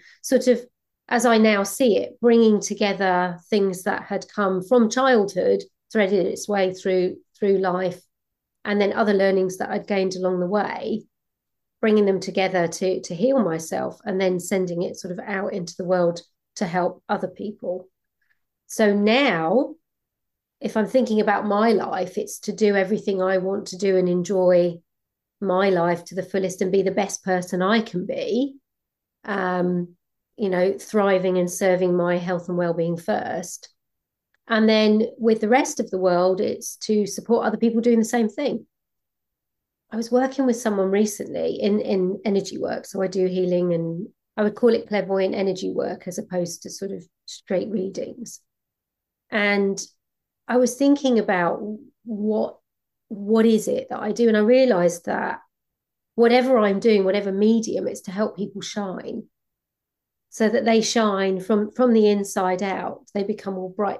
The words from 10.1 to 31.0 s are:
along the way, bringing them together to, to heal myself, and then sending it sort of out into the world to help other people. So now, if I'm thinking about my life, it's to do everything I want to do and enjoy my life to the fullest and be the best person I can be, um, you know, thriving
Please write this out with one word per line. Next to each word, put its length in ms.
along 240
the 60
way, 580
bringing 260
them 140
together 480
to, 360
to 120
heal 260
myself, 640
and 160
then 180
sending 440
it 160
sort 160
of 120
out 280
into 240
the 80
world 340
to 80
help 420
other 220
people. 580
So 240
now, 800
if 160
I'm 120
thinking 340
about 240
my 260
life, 460
it's 220
to 120
do 240
everything 460
I 160
want 300
to 100
do 180
and 140
enjoy 720
my 300
life 340
to 120
the 60
fullest 400
and 80
be 120
the 100
best 320
person 380
I 180
can 260
be, 500
um, 720
you 140
know, 280
thriving 600